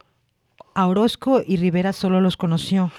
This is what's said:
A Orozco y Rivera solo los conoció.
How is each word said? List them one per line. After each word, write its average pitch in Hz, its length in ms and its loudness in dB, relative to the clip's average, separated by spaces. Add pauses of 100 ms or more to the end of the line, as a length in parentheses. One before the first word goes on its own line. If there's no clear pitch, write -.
(760)
A 185 140 0
Orozco 226 580 0
y 190 100 0
Rivera 180 360 0
solo 185 280 0
los 185 160 2
conoció. 180 640 -2